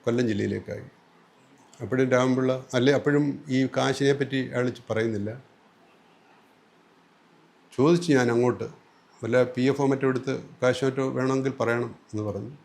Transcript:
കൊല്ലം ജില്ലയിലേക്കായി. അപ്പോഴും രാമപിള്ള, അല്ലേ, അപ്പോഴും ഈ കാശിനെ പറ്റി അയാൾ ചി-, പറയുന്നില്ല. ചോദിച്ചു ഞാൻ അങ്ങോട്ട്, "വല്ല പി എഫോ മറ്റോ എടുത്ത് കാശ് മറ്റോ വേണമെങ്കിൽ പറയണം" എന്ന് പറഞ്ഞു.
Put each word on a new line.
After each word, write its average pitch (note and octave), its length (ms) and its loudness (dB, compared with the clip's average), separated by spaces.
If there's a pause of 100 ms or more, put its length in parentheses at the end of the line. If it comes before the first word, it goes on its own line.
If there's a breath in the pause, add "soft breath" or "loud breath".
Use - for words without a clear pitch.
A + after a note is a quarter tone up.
കൊല്ലം A#2+ 260 0
ജില്ലയിലേക്കായി. G2+ 560 -4 (960)
അപ്പോഴും B2+ 300 0
രാമപിള്ള, B2+ 420 2 (220)
അല്ലേ, B2+ 200 4
അപ്പോഴും D3 320 2 (240)
ഈ C3 180 2
കാശിനെ C3+ 460 0
പറ്റി C3+ 260 -2 (100)
അയാൾ B2 200 -2
ചി-, - 200 -12
പറയുന്നില്ല. A2 400 -2 (2500)
ചോദിച്ചു E3+ 380 2
ഞാൻ B2+ 200 4
അങ്ങോട്ട്, A#2+ 340 0 (560)
"വല്ല A#2 220 0
പി B2 280 -2
എഫോ C#3 140 0
മറ്റോ C3+ 240 0
എടുത്ത് C3 240 -2 (280)
കാശ് B2+ 240 2
മറ്റോ C3+ 240 -2
വേണമെങ്കിൽ C3 500 -2
പറയണം" A#2 320 0 (180)
എന്ന് G#2+ 140 -6
പറഞ്ഞു. G2 280 -8 (140)